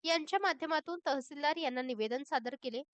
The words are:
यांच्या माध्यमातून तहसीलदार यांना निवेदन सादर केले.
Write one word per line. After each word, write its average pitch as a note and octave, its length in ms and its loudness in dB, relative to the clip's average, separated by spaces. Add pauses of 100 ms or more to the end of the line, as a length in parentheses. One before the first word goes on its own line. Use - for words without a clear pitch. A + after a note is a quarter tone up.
यांच्या E4 380 2
माध्यमातून E4 640 0
तहसीलदार C#4+ 500 0
यांना B3+ 260 0
निवेदन A#3+ 400 -2
सादर B3 400 -2
केले. B3 200 -4 (120)